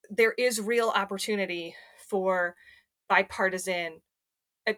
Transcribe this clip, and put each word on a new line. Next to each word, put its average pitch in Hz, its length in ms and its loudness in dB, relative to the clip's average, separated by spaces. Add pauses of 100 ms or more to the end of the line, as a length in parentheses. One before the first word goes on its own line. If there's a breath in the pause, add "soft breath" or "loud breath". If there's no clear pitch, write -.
(100)
there 220 260 4
is 240 240 0
real 226 280 2
opportunity 196 880 -2 (320 soft breath)
for 185 480 0 (520 soft breath)
bipartisan 185 920 0 (680)
a-, 214 120 0